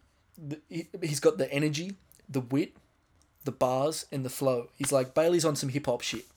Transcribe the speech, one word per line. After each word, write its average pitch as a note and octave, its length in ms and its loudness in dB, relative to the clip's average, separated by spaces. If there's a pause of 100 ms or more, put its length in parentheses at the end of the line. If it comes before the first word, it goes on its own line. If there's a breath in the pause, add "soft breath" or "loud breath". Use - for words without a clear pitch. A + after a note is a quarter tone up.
(380)
the, D3+ 300 -10
he, E3+ 200 -8 (140)
he's D3+ 180 -4
got D#3 160 6
the C3+ 160 -2
energy, D3+ 420 0 (340)
the C3 120 -2
wit, C3 360 0 (680)
the C3 80 -2
bars, C3+ 580 0
and C3+ 140 -4
the B2 60 -6
flow. B2 460 -2
He's C#3 160 -2
like, C3 220 2
Bailey's E3 300 4
on D#3 120 2
some C#3 120 -4
hip-hop C3 320 -2
shit, - 240 -6 (120)